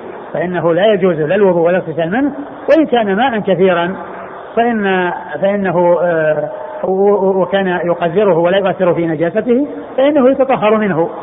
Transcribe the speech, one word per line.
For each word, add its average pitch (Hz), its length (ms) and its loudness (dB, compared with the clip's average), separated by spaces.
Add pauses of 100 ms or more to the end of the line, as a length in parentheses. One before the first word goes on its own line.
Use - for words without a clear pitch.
(340)
فإنه 170 400 -2
لا 180 120 2
يجوز 185 340 2
لا 156 160 0
الوضوء 180 320 4
ولا 185 100 2
الاغتسال 165 340 -4
منه، 262 200 -2 (380)
وإن 294 160 4
كان 214 300 0
ماء 233 240 0
كثيرا 180 560 2 (600)
فإن، 196 560 0 (300)
فإنه، 180 600 2
آه، 156 480 0 (340)
و-، 185 80 -2
و-، 190 500 2
وكان 190 260 0
يقذره 175 720 0
ولا 175 200 2
يؤثر 185 360 0
في 165 140 -2
نجاسته 208 600 0 (300)
فإنه 269 340 4
يتطهر 226 460 2
منه، 175 320 0 (140)